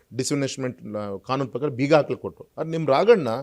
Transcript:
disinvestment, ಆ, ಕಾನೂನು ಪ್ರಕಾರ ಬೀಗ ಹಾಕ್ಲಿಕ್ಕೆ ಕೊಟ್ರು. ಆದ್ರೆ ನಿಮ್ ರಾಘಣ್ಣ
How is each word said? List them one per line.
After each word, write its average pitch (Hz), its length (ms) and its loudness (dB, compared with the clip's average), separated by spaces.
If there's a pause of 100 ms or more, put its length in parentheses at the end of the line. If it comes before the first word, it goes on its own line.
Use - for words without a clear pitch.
(160)
disinvestment, 127 800 -4
ಆ, 101 200 -6
ಕಾನೂನು 135 320 -4
ಪ್ರಕಾರ 139 200 -4
ಬೀಗ 135 240 0
ಹಾಕ್ಲಿಕ್ಕೆ 139 280 4
ಕೊಟ್ರು. - 260 -10 (100)
ಆದ್ರೆ 160 140 -6
ನಿಮ್ 160 160 -4
ರಾಘಣ್ಣ 170 400 4 (160)